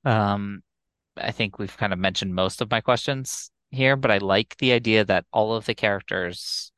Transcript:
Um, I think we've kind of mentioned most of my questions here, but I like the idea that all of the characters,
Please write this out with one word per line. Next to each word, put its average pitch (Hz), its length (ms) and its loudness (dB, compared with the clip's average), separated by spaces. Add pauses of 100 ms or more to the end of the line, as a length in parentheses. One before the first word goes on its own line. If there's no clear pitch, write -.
Um, 101 600 0 (520)
I - 160 -6
think 107 280 -6
we've 98 180 -10
kind 101 160 -2
of 90 60 -2
mentioned 95 340 -2
most 92 260 0
of 110 120 -6
my 113 100 2
questions 131 680 -2 (180)
here, 131 280 2
but 135 120 2
I 104 80 4
like 98 400 0
the 127 160 2
idea 110 320 4
that 92 260 2
all 110 220 0
of 113 120 -4
the 117 100 -2
characters, 92 1040 -4